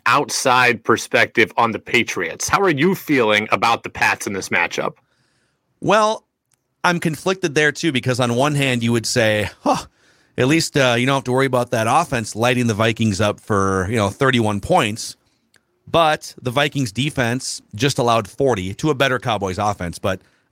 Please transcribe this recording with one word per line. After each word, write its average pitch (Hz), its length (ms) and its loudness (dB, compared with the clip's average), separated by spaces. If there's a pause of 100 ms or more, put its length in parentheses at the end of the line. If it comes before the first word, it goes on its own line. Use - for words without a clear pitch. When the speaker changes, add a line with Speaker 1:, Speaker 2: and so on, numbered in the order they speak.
Speaker 1:
outside 120 760 2
perspective 113 760 2
on 117 140 2
the 101 80 -6
Patriots? 95 680 -4
How 196 120 2
are 196 80 2
you 170 280 2
feeling 107 560 0
about 113 320 0
the - 60 -10
Pats 104 360 -2
in 104 60 -6
this 95 160 -8
matchup? - 480 -2 (840)
Speaker 2:
Well, 214 460 0 (560)
I'm 175 160 2
conflicted 170 560 -4
there 151 160 2
too, 165 220 -4
because 127 260 -2
on 120 160 0
one 143 220 2
hand 131 260 0
you 117 100 2
would 117 140 0
say, 107 420 0 (140)
"Huh, - 240 0 (500)
at 127 120 2
least, 151 280 0
uh, 127 220 2
you 123 80 0
don't 139 80 2
have 139 100 -2
to 123 80 -4
worry 135 140 2
about 123 240 -2
that 110 180 0
offense 127 480 -2
lighting 120 300 0
the 113 80 0
Vikings 110 480 0
up 104 180 -2
for, 95 480 0
you 120 80 -2
know, 101 140 2
thirty-one 113 500 0
points." 120 560 -2 (720)
But 156 560 0
the 123 80 -4
Vikings 139 420 -2
defense 131 720 -4 (120)
just 131 240 0
allowed 117 300 2
forty 104 460 -2
to 156 160 -2
a 147 40 2
better 131 240 0
Cowboys 98 380 -2
offense. 101 420 -4
But, 95 220 -4 (320)